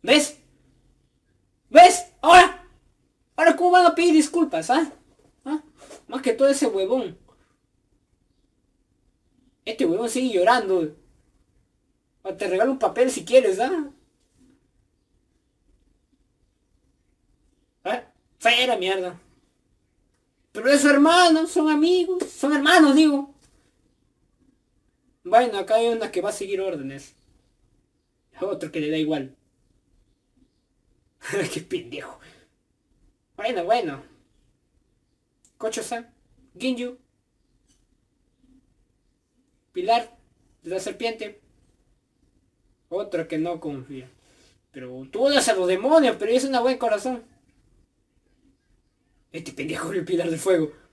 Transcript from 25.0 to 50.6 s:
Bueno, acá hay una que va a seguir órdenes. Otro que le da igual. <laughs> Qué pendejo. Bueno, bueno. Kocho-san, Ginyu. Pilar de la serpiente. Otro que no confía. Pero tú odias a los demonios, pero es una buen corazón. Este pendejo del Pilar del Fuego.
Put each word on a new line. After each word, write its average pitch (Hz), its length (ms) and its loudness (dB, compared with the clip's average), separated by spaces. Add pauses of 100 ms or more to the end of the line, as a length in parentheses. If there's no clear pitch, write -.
Bueno, 214 340 2
acá 220 180 -2
hay 233 120 2
una 226 240 -6
que 185 80 -4
va 190 80 -4
a 214 40 -6
seguir 196 280 -8
órdenes. 139 560 -10 (1200)
Otro 180 320 -8
que 165 80 -8
le 151 100 -6
da 156 80 -4
igual. 151 380 -6 (1800)
<laughs> - 320 -8
Qué 156 80 -10
pendejo. - 580 -14 (1160)
Bueno, 208 280 -6
bueno. 175 380 -2 (1600)
Kocho-san, 233 540 -10 (460)
Ginyu. 247 400 -8 (2750)
Pilar 226 460 -2 (440)
de 165 80 -14
la 185 100 -6
serpiente. 220 600 -10 (1500)
Otro 175 400 -8
que 160 100 -8
no 165 220 -6
confía. 135 500 -14 (600)
Pero 127 380 -18
tú 233 160 0
odias 277 220 2
a 214 60 2
los 180 140 -2
demonios, 240 500 2
pero 214 140 -4
es 254 120 0
una 269 160 -2
buen 247 180 -2
corazón. 233 460 -4 (2000)
Este 165 220 -16
pendejo 151 380 -10
del 185 140 -6
Pilar 170 240 -2
del 160 100 -4
Fuego. 165 340 0 (200)